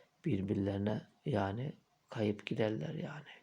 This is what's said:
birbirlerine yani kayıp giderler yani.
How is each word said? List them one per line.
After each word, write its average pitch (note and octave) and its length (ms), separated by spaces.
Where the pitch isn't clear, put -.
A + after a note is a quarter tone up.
birbirlerine G2+ 840
yani A2 500
kayıp G#2+ 360
giderler A2 480
yani. - 340